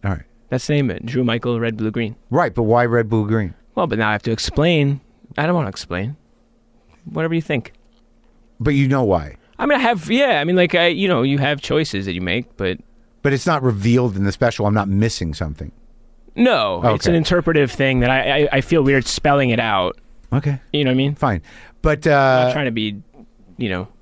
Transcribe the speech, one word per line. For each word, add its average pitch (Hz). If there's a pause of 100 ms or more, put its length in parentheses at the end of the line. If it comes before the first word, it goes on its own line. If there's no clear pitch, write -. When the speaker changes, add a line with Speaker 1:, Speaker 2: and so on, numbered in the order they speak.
Speaker 1:
All 98
right. 87 (260)
Speaker 2:
That's 127
the 147
name 139
of 87
it. -
Drew 127
Michael, 120
Red, 117
Blue, 110
Green. 113 (140)
Speaker 1:
Right, 131
but 117
why 120
Red, 117
Blue, 107
Green? 104 (220)
Speaker 2:
Well, 185
but 113
now 107
I -
have 104
to 120
explain. 143 (360)
I 143
don't 175
wanna 143
explain. 98 (920)
Whatever 165
you 165
think. 143 (880)
Speaker 1:
But 143
you 139
know 131
why? 85 (220)
Speaker 2:
I -
mean, 294
I 269
have, 226
yeah, 240
I 143
mean, 175
like, 180
I, 175
you 180
know, 156
you 139
have 139
choices 139
that 95
you 87
make, 92
but 92 (460)
Speaker 1:
But 143
it's 131
not 156
revealed 117
in 98
the 98
special. 117
I'm 104
not 101
missing 98
something. 73 (640)
Speaker 2:
No, 117 (120)
it's -
Speaker 1:
Okay. 175
Speaker 2:
an 170
interpretive 160
thing 131
that 120
I, 135
I, 143
I 139
feel 160
weird 135
spelling 143
it 113
out. 101 (340)
Speaker 1:
Okay. 139 (120)
Speaker 2:
You 147
know 131
what 127
I -
mean? 143
Speaker 1:
Fine. 104 (400)
But, 151
Speaker 2:
I'm 156
not 131
Speaker 1:
uh, 127
Speaker 2:
trying 147
to 123
be, 107 (560)
you 120
know 92 (140)